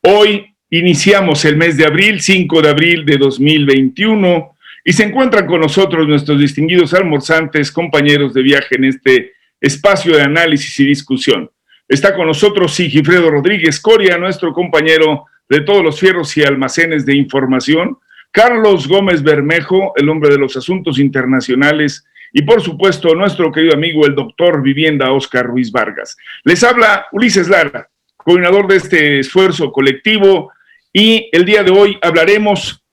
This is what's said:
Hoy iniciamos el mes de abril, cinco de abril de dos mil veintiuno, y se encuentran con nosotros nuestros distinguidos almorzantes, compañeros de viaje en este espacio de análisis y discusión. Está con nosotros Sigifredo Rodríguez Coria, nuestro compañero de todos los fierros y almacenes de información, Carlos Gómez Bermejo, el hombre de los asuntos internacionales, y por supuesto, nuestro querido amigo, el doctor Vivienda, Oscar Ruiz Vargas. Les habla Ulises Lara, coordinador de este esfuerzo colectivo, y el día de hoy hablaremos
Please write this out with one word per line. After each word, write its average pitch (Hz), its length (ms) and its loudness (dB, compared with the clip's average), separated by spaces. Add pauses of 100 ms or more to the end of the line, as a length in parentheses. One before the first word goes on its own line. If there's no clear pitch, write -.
Hoy 202 500 2 (160)
iniciamos 175 760 0
el 151 120 2
mes 165 200 0
de 156 100 4
abril, 190 340 0
cinco 165 400 0
de 151 100 2
abril 160 360 0
de 143 120 0
dos 135 200 0
mil 147 260 2
veintiuno, 170 920 0 (280)
y 180 80 -2
se 214 120 2
encuentran 220 420 0
con 165 140 -2
nosotros 160 480 0
nuestros 147 320 0
distinguidos 156 520 0
almorzantes, 160 800 -2
compañeros 147 640 0
de 131 80 0
viaje 135 320 0
en 131 120 0
este 131 480 0 (260)
espacio 170 560 0
de 143 60 4
análisis 156 580 -2
y 139 60 2
discusión. 131 680 -4 (340)
Está 160 300 0
con 175 100 -2
nosotros 180 480 0
Sigifredo 165 560 2
Rodríguez 160 480 0
Coria, 202 400 2
nuestro 180 340 -6
compañero 160 760 0 (220)
de 147 120 2
todos 190 240 0
los 151 160 -2
fierros 180 360 0
y 151 60 0
almacenes 139 640 -2
de 139 80 0
información, 139 840 -2 (360)
Carlos 208 560 2
Gómez 185 340 0
Bermejo, 156 720 -2
el 143 140 0
hombre 151 220 0
de 143 80 4
los 135 180 -4
asuntos 170 420 -6
internacionales, 139 1040 -2 (260)
y 147 120 0
por 214 180 2
supuesto, 170 540 -2
nuestro 170 360 -2
querido 160 220 0
amigo, 151 320 0
el 143 100 0
doctor 143 460 -2
Vivienda, 139 520 -2
Oscar 131 340 -4
Ruiz 120 260 -4
Vargas. 110 420 -6 (300)
Les 175 180 2
habla 226 480 2
Ulises 196 380 0
Lara, 156 400 -2 (300)
coordinador 180 500 2
de 190 80 4
este 147 440 0
esfuerzo 156 520 -2
colectivo, 185 800 0 (400)
y 220 400 2
el 175 140 2
día 208 160 2
de 180 80 2
hoy 202 320 4
hablaremos 202 920 0